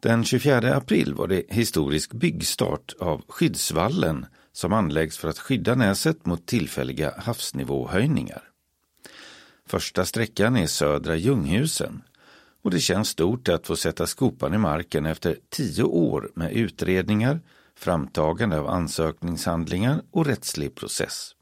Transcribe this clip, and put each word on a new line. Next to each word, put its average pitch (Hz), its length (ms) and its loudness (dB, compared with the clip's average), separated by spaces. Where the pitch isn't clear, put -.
Den 117 240 4
tjugofjärde 127 520 4
april 139 380 0
var - 120 -2
det 92 220 0
historisk 78 640 0
byggstart 85 880 -2
av 80 280 -2
skyddsvallen 85 960 0
som 90 200 -2
anläggs 80 460 0
för 82 100 -4
att 78 100 -4
skydda 120 360 0
Näset 127 520 2
mot 87 200 -2
tillfälliga 69 720 -2
havsnivåhöjningar. 71 1300 -2
Första - 380 -2
sträckan 113 520 2
är 87 100 4
Södra 73 500 0
Ljunghusen 101 880 0
och 208 80 0
det 180 100 2
känns 98 280 2
stort 98 400 0
att 85 180 2
få 82 100 -2
sätta 85 300 -2
skopan 87 480 0
i 107 40 2
marken 80 480 0
efter 80 300 0
tio 104 320 -2
år - 520 2
med 80 180 -4
utredningar, 104 880 2
framtagande 80 840 0
av 71 100 -2
ansökningshandlingar 85 1400 -2
och 165 160 0
rättslig 76 480 -4
process. - 680 -8